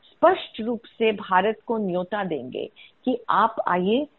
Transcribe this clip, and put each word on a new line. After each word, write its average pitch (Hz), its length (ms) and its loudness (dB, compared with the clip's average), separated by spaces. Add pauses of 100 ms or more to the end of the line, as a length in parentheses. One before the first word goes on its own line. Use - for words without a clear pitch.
(100)
स्पष्ट - 500 2
रूप 226 240 -4
से 220 280 0
भारत 202 540 0
को 226 120 -2
न्योता 185 460 -4
देंगे 131 460 -8 (340)
कि 254 140 -2 (100)
आप 214 280 2 (100)
आइए 196 400 0 (120)